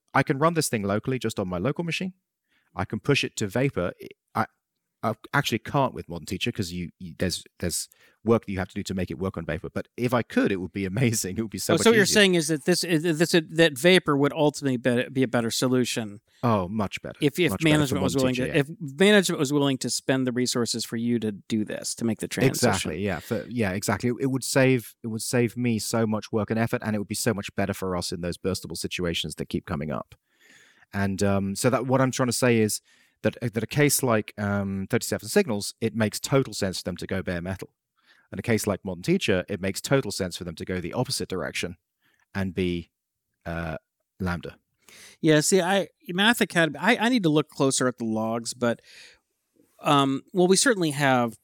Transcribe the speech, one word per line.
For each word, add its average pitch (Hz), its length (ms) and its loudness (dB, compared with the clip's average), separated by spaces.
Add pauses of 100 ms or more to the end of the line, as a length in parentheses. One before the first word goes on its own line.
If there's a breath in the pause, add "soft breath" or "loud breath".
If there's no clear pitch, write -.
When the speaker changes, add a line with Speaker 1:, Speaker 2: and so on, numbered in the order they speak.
(140)
Speaker 1:
I 135 100 4
can 135 160 -2
run 165 160 2
this 156 120 0
thing 110 140 -2
locally 107 380 -2
just 110 200 -4
on 95 80 -2
my 90 120 -4
local 139 240 -2
machine. 170 300 -6 (640)
I 92 100 -4
can 110 140 -6
push - 240 2
it - 140 -6
to 110 100 -2
Vapor. 117 460 -2 (400)
I, 113 120 0 (580)
I 113 120 -2 (180)
actually 139 240 0
can't - 380 -2
with 87 120 -12
Modern 82 200 -10
Teacher 98 240 -4
'cause 87 200 -4
you, 87 280 -8
you, 85 180 -14
there's, 90 260 -2 (140)
there's - 320 -6 (340 soft breath)
work 110 220 4
that 101 60 -10
you 92 80 -4
have 92 80 -4
to - 80 -20
do 101 80 -6
to 98 100 -8
make 92 160 -4
it 71 80 -8
work 92 180 -4
on 85 120 -8
Vapor. 78 260 -6
But - 140 -8 (100)
if 120 160 -2
I 117 80 2
could, - 300 -2
it 98 60 -2
would 92 160 -8
be 98 120 -4
<laughs> 92 80 -4
amazing. 110 440 0
It 113 40 -2
would 110 80 -6
be 98 80 -10
so - 160 0
Speaker 2:
Oh, 170 40 6
Speaker 1:
much 208 40 0
Speaker 2:
so 226 80 6
what 233 60 6
you're 202 80 6
Speaker 1:
easier. - 100 0
Speaker 2:
saying 196 220 6
is 160 140 0
that 151 160 -2
this, 180 180 2
is, 165 340 0
this, 165 140 2
that 165 480 4
Vapor 175 360 6
would 139 160 4
ultimately 143 460 0
be, 123 320 2
be 127 140 0
a 120 40 4
better 117 220 0
solution 120 720 0 (220 soft breath)
Speaker 1:
Oh, 104 240 2
much 104 340 -4
better. - 180 -12
Speaker 2:
if, 143 200 0
if 165 120 4
Speaker 1:
Much 95 100 -2
better 160 100 4
for 151 60 6
Speaker 2:
management 139 260 0
was 123 120 0
Speaker 1:
Modern 135 100 2
Speaker 2:
willing 127 100 0
Speaker 1:
Teacher, 123 120 -2
Speaker 2:
to, 147 60 -6
Speaker 1:
yeah. 151 60 2
Speaker 2:
if 143 400 -4
management 190 400 6
was 139 120 0
willing 139 280 2
to 123 100 -6
spend 131 380 0
the 123 40 0
resources 120 540 -2
for 120 120 -6
you 120 200 2
to 110 140 -2
do 104 340 -2
this, - 300 -8
to 120 100 -4
make 110 140 0
the - 80 -4
transition. 120 420 2
Speaker 1:
Exactly, 90 340 -2
yeah. 92 160 -2
For, - 300 -6
yeah, 107 220 0
exactly. 101 380 -2
It, 117 120 -2
it 135 60 0
would 127 160 -4
save, 131 580 2
it 120 60 -10
would 110 160 -6
save 120 340 0
me 117 220 0
so 113 260 0
much 107 260 -4
work 107 200 -2
and 110 80 0
effort, 117 260 -2
and 107 100 -2
it 104 40 -2
would 101 80 -6
be 107 80 -8
so - 180 0
much 98 220 -10
better 98 180 0
for 92 220 -4
us 87 160 -4
in 90 100 -6
those 87 160 -4
burstable 90 400 -4
situations 82 580 -4
that 76 140 -8
keep - 160 -4
coming 78 260 -4
up. - 220 -8 (800 soft breath)
And, 98 300 0
um, 98 320 2
so 123 160 0
that, 127 160 0
what 131 140 2
I'm 131 100 2
trying 127 180 0
to 113 40 -2
say 120 260 4
is 107 220 2 (420 soft breath)
that, 107 160 0
uh, 123 140 -4
that 110 80 -4
a 110 60 -2
case 147 340 2
like, 113 380 0
um, 98 500 -2
thirty-seven 107 400 -2
Signals, 113 500 0
it 110 160 -2
makes 110 240 0
total 135 360 0
sense 95 240 -4
for - 60 -10
them 90 120 -6
to 92 80 -12
go 95 160 -4
bare 87 180 -4
metal. 90 300 -8 (640 soft breath)
And 95 80 -10
a - 20 -6
case 110 240 0
like 95 180 -2
Modern 90 200 -8
Teacher, 107 440 2
it 87 140 -6
makes 98 180 -4
total 135 320 0
sense 90 260 -6
for 90 60 -12
them 85 120 -10
to - 100 -10
go 92 140 -4
the 85 140 -6
opposite - 360 -4
direction 87 480 -6 (560)
and 95 220 -4
be, 87 340 -2 (560)
uh, 82 320 -6 (420)
Lambda. 87 380 -6 (640 loud breath)
Speaker 2:
Yeah, 156 200 6
see, 185 200 2
I, 185 280 0 (200)
Math 196 320 2
Academy, 165 380 0
I, 202 180 4
I 226 120 2
need 247 140 2
to 160 60 4
look 151 180 4
closer 135 400 0
at 123 100 -2
the 120 80 -6
logs, 113 480 -2
but, 120 280 -2 (960 loud breath)
um, 139 440 2 (100)
well, 180 140 6
we 190 80 6
certainly 185 360 2
have 131 520 2